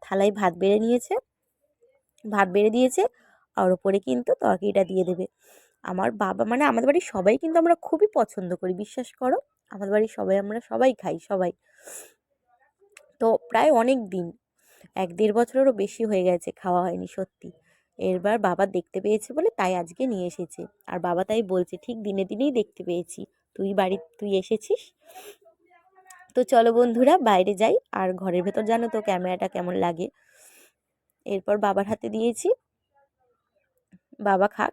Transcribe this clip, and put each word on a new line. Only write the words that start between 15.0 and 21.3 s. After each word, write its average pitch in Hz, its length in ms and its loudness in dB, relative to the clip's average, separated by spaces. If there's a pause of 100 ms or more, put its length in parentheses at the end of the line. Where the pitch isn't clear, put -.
দেড় 208 180 2
বছরেরও 254 400 2
বেশি 202 320 -4
হয়ে 202 180 0
গেছে 180 300 0
খাওয়া 180 300 -2
হয়নি 180 260 -4
সত্যি। - 420 -12 (480)
এবার 185 400 -2
বাবা 190 280 0
দেখতে - 340 -6
পেয়েছে 208 320 -2
বলে 330 240 0
তাই 185 180 0
আজকে 175 320 -6
নিয়ে 190 200 -4
এসেছে। 175 360 -10 (240)
আর 180 120 -8
বাবা 175 260 -2
তাই 220 180 -2